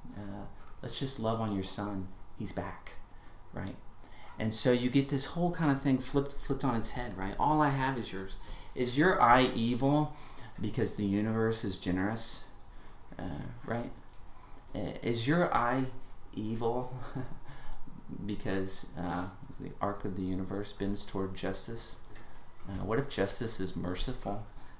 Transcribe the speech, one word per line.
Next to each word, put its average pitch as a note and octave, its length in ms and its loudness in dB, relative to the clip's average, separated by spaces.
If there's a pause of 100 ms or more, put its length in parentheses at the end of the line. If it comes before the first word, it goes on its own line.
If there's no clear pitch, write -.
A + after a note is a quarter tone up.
(160)
Uh, G2+ 300 -6 (360)
let's - 180 -6
just C3+ 200 -2
love A2 220 2
on G#2 120 0
your F#2+ 100 0
son. G2+ 440 -4 (300)
He's - 140 -4
back," - 420 -6 (600)
right? F#2+ 220 -6 (640)
And A2+ 140 2
so - 180 6
you B2 180 6
get C#3 200 6
this C3+ 180 2
whole E3+ 240 2
kind D#3+ 200 4
of C3+ 100 2
thing C3 180 6
flipped, C#3 340 2
flipped - 320 0
on B2 100 4
its A2+ 160 2
head, B2 260 -4
right? F#2+ 220 -2
"All D3+ 220 6
I D3 80 8
have C3+ 280 2
is A2+ 140 -4
yours." G2 260 -4 (360)
Is B2 240 2
your F3+ 240 6
eye B2+ 320 10
evil C3+ 600 4 (440)
because G#2+ 360 0
the G#2 100 2
universe A2 580 2
is G2 140 -2
generous, F#2+ 680 0 (760)
uh, - 260 -6 (200)
right? A#2+ 260 -2 (840)
Uh, F2+ 200 -4 (100)
is A2+ 240 2
your E3+ 260 4
eye B2 320 4 (480)
evil A#2 600 0 (180)
<laughs> - 1120 -2
because, G2 600 0 (100)
uh, F2+ 300 -2 (320)
the - 120 -6 (100)
arc G2+ 240 -2
of F#2+ 100 -2
the F#2+ 80 -2
universe F#2+ 500 -2
bends G2 320 -2
toward F#2+ 300 -2
justice? - 640 -4 (680)
Uh, F#2+ 160 -4
what A2 140 2
if C3+ 100 0
justice - 500 0
is F#2 160 -2
merciful, G2+ 680 -2 (340)